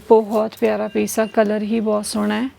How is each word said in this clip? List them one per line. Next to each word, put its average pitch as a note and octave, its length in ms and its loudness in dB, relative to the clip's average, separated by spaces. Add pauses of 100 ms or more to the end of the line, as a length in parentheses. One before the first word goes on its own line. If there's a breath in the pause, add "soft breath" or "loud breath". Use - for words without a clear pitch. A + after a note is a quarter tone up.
ਬਹੁਤ A3 520 2
ਪਿਆਰਾ G#3+ 280 0
ਪੀਸ G#3 300 -2
ਆ, A3 80 2
ਕਲਰ G#3+ 360 0
ਹੀ A3 180 -2
ਬਹੁਤ G#3 260 -2
ਸੋਹਣਾ G#3 360 -2
ਹੈ C4 60 -4 (100)